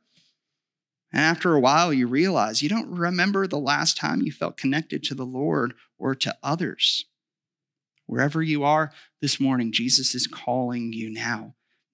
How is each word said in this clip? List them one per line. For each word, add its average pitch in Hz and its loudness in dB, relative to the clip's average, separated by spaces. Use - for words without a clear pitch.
And 139 2
after 165 4
a 147 6
while, 151 6
you 127 2
realize 131 2
you 151 0
don't 214 -2
remember 180 0
the 160 -2
last 143 0
time - -2
you 151 0
felt - -6
connected 147 -2
to 131 -6
the 135 -8
Lord 131 -2
or 131 -2
to - -4
others. 147 -2
Wherever 139 0
you 151 0
are 151 2
this 143 -2
morning, 127 0
Jesus 123 0
is 123 -2
calling 120 -4
you 113 -8
now. 110 -6